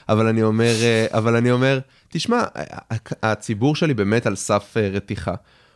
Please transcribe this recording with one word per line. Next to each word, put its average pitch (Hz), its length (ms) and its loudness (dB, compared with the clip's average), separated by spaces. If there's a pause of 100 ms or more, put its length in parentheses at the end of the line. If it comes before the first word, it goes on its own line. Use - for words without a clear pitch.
אבל 110 180 2
אני 113 160 2
אומר, 110 380 2
אה, 113 300 2
אבל 113 240 0
אני 120 160 2
אומר, 131 280 2 (300)
תשמע, 226 280 -2
ה-, - 560 -6
ה-, 110 380 -4
הציבור 117 440 -2
שלי 156 180 0
באמת 104 320 0
על 107 100 0
סף, - 420 -2
אה, 107 120 0
רתיחה. 95 460 -4 (400)